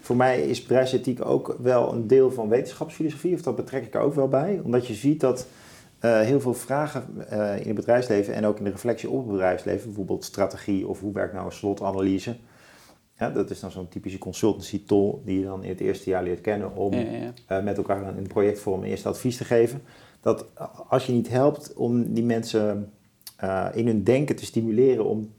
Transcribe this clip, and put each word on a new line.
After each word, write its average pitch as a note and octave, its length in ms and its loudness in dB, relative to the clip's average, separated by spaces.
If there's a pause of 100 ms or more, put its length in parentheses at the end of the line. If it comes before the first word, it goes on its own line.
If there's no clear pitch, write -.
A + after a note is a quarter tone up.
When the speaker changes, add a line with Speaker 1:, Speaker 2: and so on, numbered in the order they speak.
Speaker 1:
Voor B2 160 0
mij B2+ 260 4
is C3+ 200 -2
bedrijfsethiek B2+ 600 2
ook - 360 0
wel B2 320 2
een A#2 140 -2
deel C3 240 8
van A2 180 -4
wetenschapsfilosofie, D#3 840 0
of - 80 -4
dat A#2 140 -2
betrek A#2 300 -6
ik - 80 -18
er G#2+ 60 0
ook C#3 140 2
wel C3+ 140 2
bij. D3+ 360 2
Omdat B2 220 2
je A2+ 80 -4
ziet D3 260 0
dat, - 260 0 (520)
eh, A#2 220 4
heel B2+ 200 4
veel B2 140 0
vragen, D3 500 -4 (240)
eh, G#2 320 -2
in G#2+ 60 -6
het A2 80 -2
bedrijfsleven G#2 600 2
en G#2+ 120 0
ook G#2 120 2
in G#2 60 -6
de G2+ 60 0
reflectie A2+ 400 -4
op C3 120 -2
het A#2+ 100 -6
bedrijfsleven, F#2 540 0
bijvoorbeeld G2 380 -6
strategie F#2+ 640 -2
of F#2+ 120 -6
hoe G2+ 120 -6
werkt F#2+ 200 -4
nou F#2 140 -8
een F2+ 60 -8
slot-analyse. G2 840 -2 (840)
Ja, A#2+ 120 -2
dat G2+ 200 -2
is G2 100 -10
dan F#2+ 100 -10
zo'n F2+ 180 -10
typische F#2 300 -10
consultancy G2 680 -2
tool G2+ 400 2
die F#2+ 140 -2
je F#2+ 60 0
dan F#2+ 180 -8
in F#2+ 60 -8
het F#2 120 -6
eerste G2 300 -2
jaar F#2 120 0
leert F2+ 180 -4
kennen G2+ 360 -4
om, G2 160 0
Speaker 2:
Ja, B2 80 0
ja, A2+ 100 -4
ja. A#2+ 220 -8 (140)
Speaker 1:
eh, F#2+ 180 -2
met G2+ 120 -2
elkaar G2 280 -2
dan G2 120 -8
in G2 100 -8
projectvorm G2+ 580 0
eerst G2+ 220 -4
advies A#2 300 -2
te - 80 -8
geven. A#2+ 380 4 (380)
Dat - 260 0 (420)
als C3 180 2
je B2+ 60 -2
niet A#2+ 160 2
helpt C#3 460 0
om A#2+ 380 0
die A2+ 120 0
mensen G#2+ 680 0 (520)
eh, F#2+ 320 -2
in A#2 120 0
hun G#2+ 180 2
denken C3+ 320 4
te - 80 -12
stimuleren A2+ 600 2
om G#2+ 340 -2